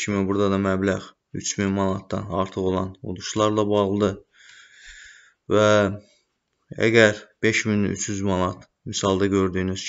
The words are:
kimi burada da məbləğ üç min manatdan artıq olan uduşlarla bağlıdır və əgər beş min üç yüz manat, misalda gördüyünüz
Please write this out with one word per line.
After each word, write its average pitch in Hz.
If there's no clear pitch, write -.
kimi 101
burada 101
da 95
məbləğ 95
üç -
min 98
manatdan 98
artıq 95
olan 92
uduşlarla 107
bağlıdır 101
və 107
əgər 107
beş 110
min 104
üç 98
yüz 98
manat, 95
misalda 98
gördüyünüz 95